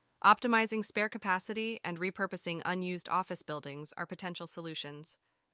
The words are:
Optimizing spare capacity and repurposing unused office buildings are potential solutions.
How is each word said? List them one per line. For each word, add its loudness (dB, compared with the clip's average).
Optimizing 6
spare 0
capacity -2
and -4
repurposing -2
unused -2
office -2
buildings -8
are -6
potential -8
solutions. -10